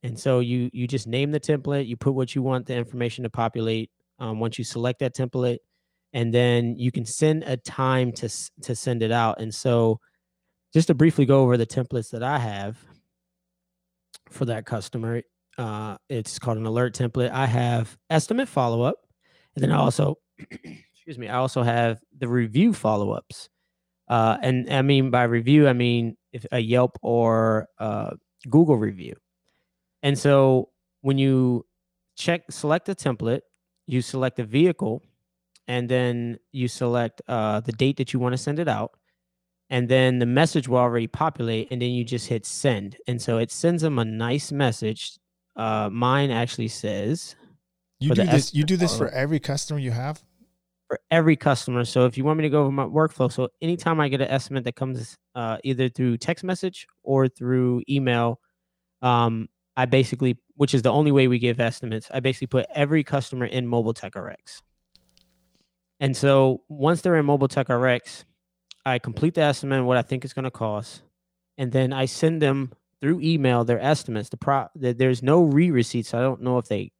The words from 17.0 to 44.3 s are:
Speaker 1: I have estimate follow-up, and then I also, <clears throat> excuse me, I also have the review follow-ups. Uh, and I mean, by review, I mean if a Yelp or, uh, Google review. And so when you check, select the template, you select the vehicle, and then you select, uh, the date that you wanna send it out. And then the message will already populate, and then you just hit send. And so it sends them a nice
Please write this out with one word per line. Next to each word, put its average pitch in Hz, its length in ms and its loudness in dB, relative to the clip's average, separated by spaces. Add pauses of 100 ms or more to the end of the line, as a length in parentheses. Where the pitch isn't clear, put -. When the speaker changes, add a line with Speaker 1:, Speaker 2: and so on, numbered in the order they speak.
Speaker 1:
I 135 140 0
have 120 520 0 (120)
estimate 226 380 0
follow-up, 120 480 0 (600)
and 139 80 -2
then 135 80 2
I 156 60 2
also, 139 400 2 (220)
<clears throat> - 0 -
excuse - 800 -20
me, 117 80 -12
I 120 100 -4
also 131 260 0
have 117 380 0 (160)
the 123 100 -6
review 123 460 2
follow-ups. - 760 -2 (580)
Uh, 113 340 2
and 127 300 -2
I 139 100 2
mean, 135 300 2
by 123 120 2
review, 120 440 4
I 131 60 4
mean 120 440 0 (160)
if 117 180 -12
a 127 80 0
Yelp 123 420 2
or, 113 680 2 (120)
uh, 107 320 -6 (380)
Google 151 280 6
review. 101 380 -6 (880)
And 139 140 2
so 135 520 4 (320)
when 135 160 0
you 131 480 2 (520)
check, 170 340 -2
select 156 360 -2
the 196 80 -6
template, 123 460 -2 (460)
you 123 140 -2
select 127 360 -4
the 123 80 -4
vehicle, 143 580 0 (640)
and 123 220 -4
then 120 500 0 (120)
you 123 160 -4
select, 120 600 -2
uh, 110 340 0
the 120 120 -6
date 131 240 0
that 131 160 -4
you 131 60 0
wanna 123 180 0
send 147 220 -4
it 170 80 -2
out. 107 240 -2 (800)
And 123 200 0
then 127 300 4
the 120 60 2
message 135 420 2
will 123 120 2
already 120 280 0
populate, 113 640 -4
and 123 100 -4
then 123 100 -2
you 123 120 -2
just 117 240 -6
hit 113 180 -4
send. 101 520 -2 (100)
And 120 140 -4
so 113 160 0
it 120 140 -2
sends 170 320 0
them 147 160 0
a 113 60 0
nice 117 460 -4